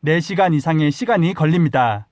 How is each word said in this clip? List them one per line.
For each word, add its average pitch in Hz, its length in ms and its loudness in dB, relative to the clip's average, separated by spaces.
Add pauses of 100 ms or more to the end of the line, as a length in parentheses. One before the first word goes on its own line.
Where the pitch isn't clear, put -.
네 156 180 0
시간 185 340 0
이상의 151 380 0
시간이 190 420 0
걸립니다. 139 760 0